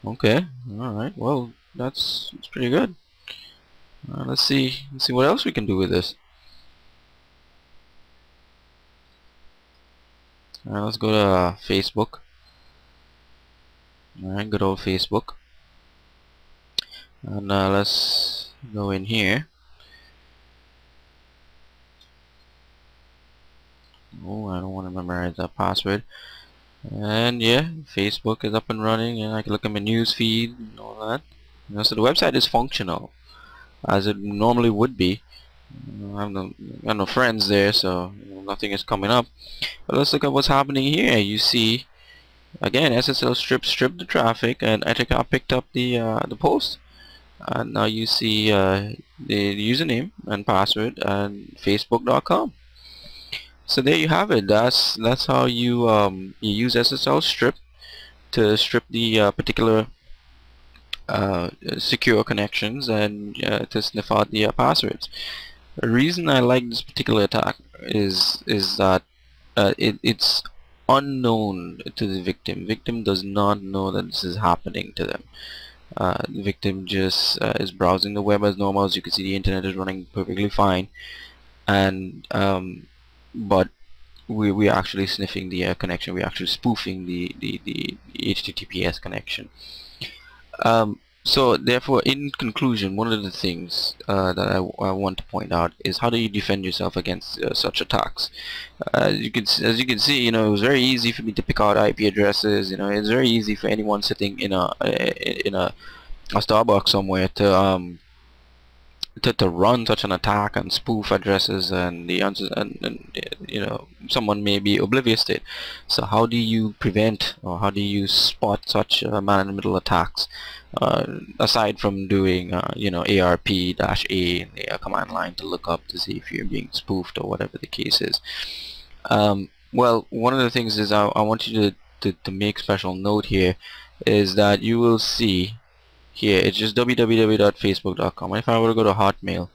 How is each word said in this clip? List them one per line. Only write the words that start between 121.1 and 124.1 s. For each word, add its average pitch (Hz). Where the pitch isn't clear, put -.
aside 110
from 98
doing, 92
uh, -
you 104
know, 87
A 98
R 90
P 90
dash 98